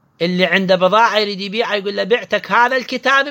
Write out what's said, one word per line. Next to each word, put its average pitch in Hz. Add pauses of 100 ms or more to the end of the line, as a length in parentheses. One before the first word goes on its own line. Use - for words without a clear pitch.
(220)
اللي 180
عنده 185
بضاعة 196
يريد 208
يبيعها، 202
يقول 202
له: 202
"بعتك 202
هذا 240
الكتاب 262